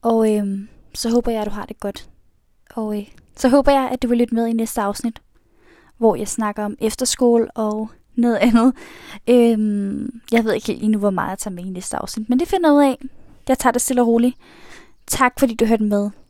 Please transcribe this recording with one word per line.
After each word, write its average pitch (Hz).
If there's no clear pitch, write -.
Og, 226
øhm, 202
så -
håber 240
jeg, 220
at 208
du 202
har 202
det -
godt. -
Og, 214
øh, 208
så 262
håber 277
jeg, 277
at 247
du 247
vil 240
lytte 233
med 226
i 233
næste 226
afsnit, 202
hvor 220
jeg 202
snakker 208
om 208
efterskole 233
og 214
noget 233
andet. 233
Øhm, 220
jeg 226
ved 214
ikke -
helt -
endnu, 214
hvor 202
meget 190
jeg 190
tager 190
med 175
i 190
næste 185
afsnit, -
men 247
det 349
finder 349
jeg 285
ud 294
af. 269
Jeg 262
tager 247
det 240
stille 247
og 233
roligt. 233
Tak, 247
fordi 226
du 226
hørte 220
med 208